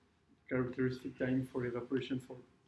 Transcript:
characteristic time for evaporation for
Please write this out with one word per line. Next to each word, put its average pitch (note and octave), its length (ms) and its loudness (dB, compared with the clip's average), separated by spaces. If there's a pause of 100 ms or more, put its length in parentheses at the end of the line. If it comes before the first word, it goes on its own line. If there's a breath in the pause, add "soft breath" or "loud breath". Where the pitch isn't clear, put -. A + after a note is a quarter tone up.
(480)
characteristic B2+ 680 0
time C3 320 2
for B2+ 160 -2
evaporation B2 540 0
for B2+ 160 -12 (320)